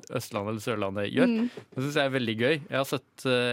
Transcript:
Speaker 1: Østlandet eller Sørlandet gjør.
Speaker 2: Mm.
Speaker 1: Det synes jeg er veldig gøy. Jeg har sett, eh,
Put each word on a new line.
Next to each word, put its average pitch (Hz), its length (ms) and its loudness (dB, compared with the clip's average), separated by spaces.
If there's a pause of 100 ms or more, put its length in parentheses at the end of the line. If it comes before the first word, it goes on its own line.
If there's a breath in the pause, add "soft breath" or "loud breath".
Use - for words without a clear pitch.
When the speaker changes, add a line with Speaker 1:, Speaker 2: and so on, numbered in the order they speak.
Speaker 1:
Østlandet 107 440 -4
eller 107 120 -6
Sørlandet 104 460 -2
gjør. 127 160 4
Speaker 2:
Mm. 233 220 2
Speaker 1:
Det - 320 -10
synes 147 180 0
jeg 143 60 4
er 135 120 0
veldig 113 200 0
gøy. 127 180 4
Jeg 139 220 -4
har 135 120 0
sett, - 360 -6
eh, 123 280 2